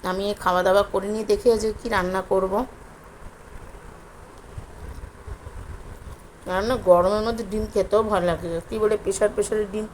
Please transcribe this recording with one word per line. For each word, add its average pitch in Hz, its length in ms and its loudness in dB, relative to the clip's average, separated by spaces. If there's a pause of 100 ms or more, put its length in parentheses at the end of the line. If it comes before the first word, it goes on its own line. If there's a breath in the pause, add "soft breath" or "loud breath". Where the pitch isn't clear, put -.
(120)
আমি 190 140 -2 (180)
খাওয়া 180 240 4
দাওয়া 196 160 6 (100)
করে 196 200 -2
নিয়ে 220 180 -4
দেখি 202 240 4
আজকে 214 240 -2
কী - 160 -10
রান্না 185 260 0 (100)
করব। 190 220 2 (4000)
রান্না 214 240 0 (140)
গরমের 185 380 6
মধ্যে 226 240 -4
ডিম 214 120 -2 (100)
খেতেও 202 280 4 (100)
ভালো 180 200 2
লাগে, 165 160 -4 (220)
কী 226 140 -6
বলে 214 200 4
প্রেশার, 202 320 2
প্রেশারের 208 380 -2
ডিম 214 200 -4